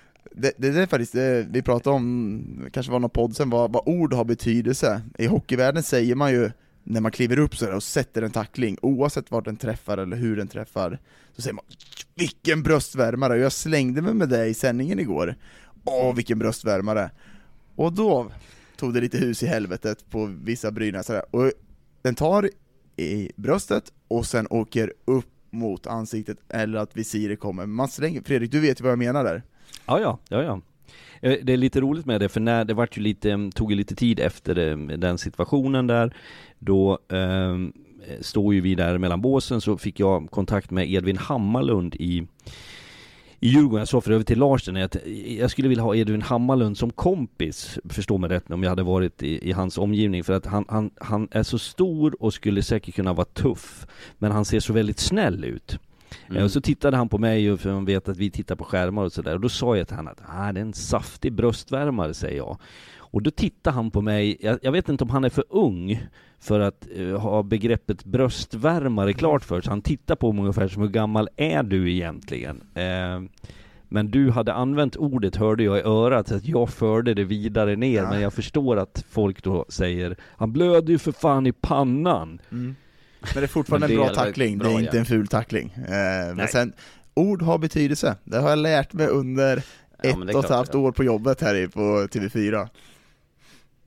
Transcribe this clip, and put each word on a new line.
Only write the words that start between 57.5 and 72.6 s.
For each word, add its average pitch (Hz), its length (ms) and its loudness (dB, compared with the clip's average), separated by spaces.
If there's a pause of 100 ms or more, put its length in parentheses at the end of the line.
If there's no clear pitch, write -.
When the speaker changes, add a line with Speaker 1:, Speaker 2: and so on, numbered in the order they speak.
Speaker 2:
och 95 80 0
för 95 140 -2
man 98 120 -2
vet 95 240 0
att 92 80 -4
vi 98 140 -2
tittar - 240 -6
på - 80 -12
skärmar 95 400 0
och 90 100 -2
sådär, - 200 -4
och 92 80 -2
då 123 80 0
sa 120 280 0
jag 85 100 -2
till - 100 -10
han 78 100 -10
att, - 200 -18
"Ah, 98 240 -6
det 95 80 -4
är - 20 -4
en 110 120 -6
saftig - 600 -4
bröstvärmare", 117 800 -2
säger - 240 -6
jag. 62 200 -8 (400)
Och - 240 -6
då 147 100 0
tittar - 400 -2
han 113 200 -2
på 101 100 0
mig, 104 380 0
jag, 110 220 0
jag 131 100 0
vet 165 180 0
inte 139 140 0
om 117 60 -2
han 131 140 2
är 127 60 2
för - 200 0
ung 110 580 0 (320)
för 104 200 0
att, 101 360 -2
eh, 92 240 -4
ha 107 240 0
begreppet 107 640 0
bröstvärmare 120 1080 2
klart 147 300 2
för 87 180 -2
sig. - 80 -6
Han 101 120 -2
tittar - 340 -2
på 117 160 2
mig 104 100 0
ungefär 98 260 2
som, 101 140 -4
"Hur 104 80 0
gammal 107 480 0
är 151 260 0
du 95 280 2
egentligen?" 76 720 -6 (120)